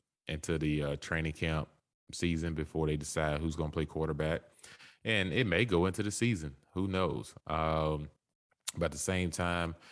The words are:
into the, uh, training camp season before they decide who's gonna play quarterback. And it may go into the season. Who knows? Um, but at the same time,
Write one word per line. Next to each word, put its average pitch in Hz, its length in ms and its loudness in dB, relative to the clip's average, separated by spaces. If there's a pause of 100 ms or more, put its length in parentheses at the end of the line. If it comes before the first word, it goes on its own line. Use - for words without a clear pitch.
(280)
into 78 300 -2
the, 76 260 2
uh, 71 140 -2
training 80 360 -2
camp 78 340 0 (460)
season 85 420 0
before 78 320 0
they 76 100 2
decide 76 440 0
who's 80 140 -2
gonna 78 160 -2
play 80 140 0
quarterback. 78 560 -2 (640)
And 98 300 0
it 107 140 2
may 92 180 4
go 92 220 4
into 95 160 -2
the 104 80 -2
season. 87 420 0 (220)
Who 95 120 0
knows? 87 460 0 (140)
Um, 78 640 0 (680)
but 85 80 0
at 76 60 0
the 73 80 -8
same 90 320 0
time, 87 420 0 (180)